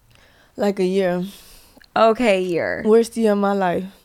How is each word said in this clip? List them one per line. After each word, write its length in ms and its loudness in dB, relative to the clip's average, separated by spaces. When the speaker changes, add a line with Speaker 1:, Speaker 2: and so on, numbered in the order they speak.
Speaker 1:
Like 200 -2
a 60 0
year. 400 0
Speaker 2:
Okay, 460 2
year. 420 -4
Speaker 1:
Worst 320 2
year 160 2
of 60 0
my 160 0
life. 300 -2